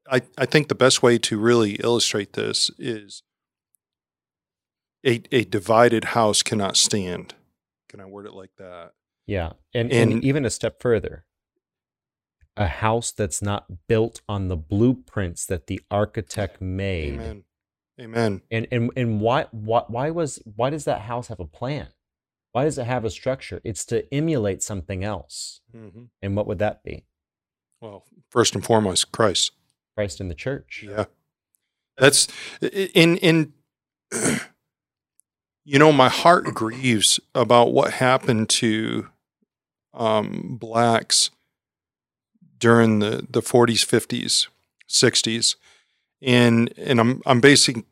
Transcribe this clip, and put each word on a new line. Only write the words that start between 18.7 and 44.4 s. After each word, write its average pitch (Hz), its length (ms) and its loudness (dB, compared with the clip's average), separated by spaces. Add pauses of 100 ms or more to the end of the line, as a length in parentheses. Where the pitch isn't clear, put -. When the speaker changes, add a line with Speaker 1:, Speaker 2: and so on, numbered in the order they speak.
Speaker 2:
and, 120 260 -2
and 117 240 -2
why, 120 300 0
why, 110 380 -2
why 127 220 -4
was, 165 340 -6
why 117 260 -4
does 147 140 -8
that 143 180 -4
house 120 260 -10
have 107 120 -12
a 87 60 -10
plan? 120 420 -10 (640)
Why 123 120 0
does 143 140 -2
it 120 80 -4
have 123 180 -4
a 110 60 -4
structure? - 540 -8
It's 110 220 -8
to - 280 -4
emulate 139 480 -2
something 95 400 -8
else. - 600 -10 (140)
Speaker 1:
Mm-hmm. 110 280 -20 (180)
Speaker 2:
And 101 140 -4
what 104 100 -2
would 98 140 -6
that 104 240 -4
be? - 200 -14 (760)
Speaker 1:
Well, 101 240 -18 (260)
first 117 240 2
and 95 100 -6
foremost, 107 480 0
Christ. 104 380 0 (460)
Speaker 2:
Christ 104 240 -6
in 95 80 -8
the 87 60 -8
church. - 540 -12
Speaker 1:
Yeah. 104 180 -4 (920)
That's, 139 300 6 (340)
i-, 165 40 -2
in, 170 500 2
in, 160 360 2 (600)
<clears throat> - 280 -2 (1200)
you 143 160 2
know, 156 100 8
my 131 180 6
heart - 460 2
grieves 117 640 0 (160)
about 120 380 4
what 127 220 2
happened 123 560 0
to, 110 580 -2 (840)
um, 107 680 -4
blacks 117 720 0 (1300)
during 113 420 6
the, 104 280 -2
the 117 140 -2
forties, 120 400 4
fifties, - 640 -2 (380)